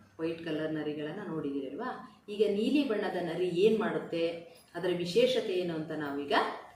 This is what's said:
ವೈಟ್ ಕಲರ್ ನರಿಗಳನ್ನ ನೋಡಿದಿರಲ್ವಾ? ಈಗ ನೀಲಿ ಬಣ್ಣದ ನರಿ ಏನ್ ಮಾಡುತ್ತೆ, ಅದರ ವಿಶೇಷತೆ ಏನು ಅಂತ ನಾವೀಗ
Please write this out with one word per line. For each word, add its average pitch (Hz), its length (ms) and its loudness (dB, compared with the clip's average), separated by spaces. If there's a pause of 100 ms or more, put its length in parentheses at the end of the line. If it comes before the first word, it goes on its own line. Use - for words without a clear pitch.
(200)
ವೈಟ್ 165 260 -4
ಕಲರ್ 156 280 -2
ನರಿಗಳನ್ನ 151 540 -4
ನೋಡಿದಿರಲ್ವಾ? 147 840 -6 (180)
ಈಗ 208 200 4
ನೀಲಿ 247 380 2
ಬಣ್ಣದ 202 280 0
ನರಿ 170 320 0
ಏನ್ 202 320 6
ಮಾಡುತ್ತೆ, 165 760 -2 (200)
ಅದರ 175 220 0
ವಿಶೇಷತೆ 214 560 2
ಏನು 180 220 0
ಅಂತ - 160 -4
ನಾವೀಗ 143 420 -4 (420)